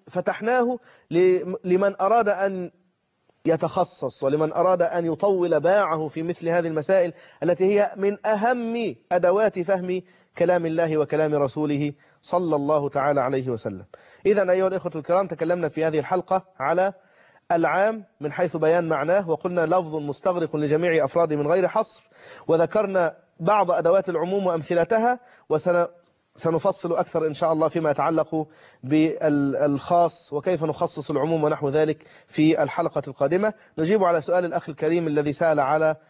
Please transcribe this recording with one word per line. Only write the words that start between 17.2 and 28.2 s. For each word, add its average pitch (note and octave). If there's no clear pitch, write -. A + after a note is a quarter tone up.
العام F3+
من D3
حيث F3+
بيان E3
معناه، E3
وقلنا F3+
لفظ E3
مستغرق D#3+
لجميع D#3
أفراده D#3+
من D3
غير F3+
حصر، -
وذكرنا E3+
بعض F#3
أدوات F3
العموم F#3
وأمثلتها، F3+
وسن-، F3
سنفصل E3
أكثر E3
إن D#3
شاء E3
الله D#3
فيما D#3
يتعلق D#3